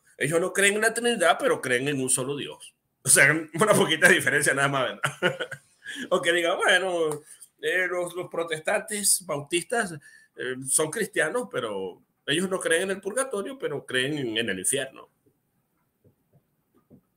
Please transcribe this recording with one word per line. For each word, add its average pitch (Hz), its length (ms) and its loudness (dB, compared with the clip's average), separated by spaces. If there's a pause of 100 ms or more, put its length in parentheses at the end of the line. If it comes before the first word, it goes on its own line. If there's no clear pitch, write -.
(180)
Ellos 151 200 2
no 180 140 -2
creen 196 220 4
en 214 80 -2
la 220 100 4
Trinidad, 226 480 2
pero 240 220 2
creen 127 260 0
en 139 140 -2
un 127 80 -2
solo 135 260 -2
Dios. 78 380 -12 (280)
O - 60 -6
sea, 143 240 8
<laughs> 160 220 -4
una 208 180 4
poquita 175 380 6
diferencia 143 420 4
nada 139 160 2
más, 127 320 -2 (200)
¿verdad? - 200 0
<laughs> - 720 -12
O 180 100 2
que 165 120 0
diga, 175 220 2
bueno, 175 680 0 (400)
eh, 175 260 0
los, 175 260 -4
los 180 140 -8
protestantes 196 960 -2
bautistas, 170 680 -4 (440)
eh, 127 200 -6 (120)
son 156 220 0
cristianos, 160 600 -4
pero... 98 520 -6 (240)
Ellos 170 240 0
no 185 100 -4
creen 170 240 0
en 196 60 -4
el 190 100 -6
purgatorio, 254 580 -6
pero 143 280 -8
creen 131 320 -2
en, 113 180 -4
en 117 140 -2
el 95 80 -4
infierno. 127 500 -6 (2000)